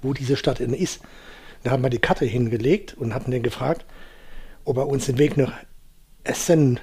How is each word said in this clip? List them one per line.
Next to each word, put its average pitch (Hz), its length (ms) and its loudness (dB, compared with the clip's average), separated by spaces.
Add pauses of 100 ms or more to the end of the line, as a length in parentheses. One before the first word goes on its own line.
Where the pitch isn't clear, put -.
wo 131 120 -2
diese 135 240 0
Stadt - 240 0
denn 123 120 -2
ist.“ 160 280 -2 (640)
Da 123 80 0
haben 127 100 2
wir 131 80 2
die 117 80 0
Karte - 260 2
hingelegt 120 720 0
und 117 180 -4
hatten 117 180 -4
den 123 100 0
gefragt, 127 420 -2 (800)
ob 131 120 -2
er 135 100 2
uns 139 200 -2
den 127 120 0
Weg 147 180 4
nach 135 160 2 (680)
Essen, 139 600 4